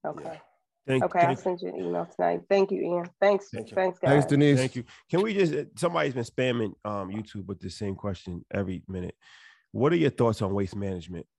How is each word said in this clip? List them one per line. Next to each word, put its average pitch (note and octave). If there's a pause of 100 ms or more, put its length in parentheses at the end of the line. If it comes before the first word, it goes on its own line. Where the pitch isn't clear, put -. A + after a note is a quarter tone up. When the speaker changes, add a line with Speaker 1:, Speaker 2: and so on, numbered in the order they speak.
Speaker 1:
Okay. D3
Speaker 2:
Yeah. D#3+ (480)
Speaker 3:
Thank, C3+
Speaker 1:
Okay, F3
I'll E3+
Speaker 3:
thank F3
Speaker 1:
send F3+
you F#3
an -
email F3
tonight. F3 (100)
Thank G3
you, F#3+
Ian. F3 (100)
Thanks. G3
Speaker 2:
Thank A2
you. -
Speaker 1:
Thanks, F#3
guys. C3
Speaker 4:
Thanks, C#3+
Denise. C#3+
Speaker 3:
Thank C3
you. B2 (260)
Can F3
we A3
just, F3+
uh, D3 (120)
somebody's E3
been A#2
spamming, A#2+ (120)
um, G2+
YouTube G#2
with F#2+
the F#2+
same G2
question F2+
every F#2
minute. F#2 (580)
What C#3
are -
your D3+
thoughts A#2
on G2
waste G2+
management F2+ (120)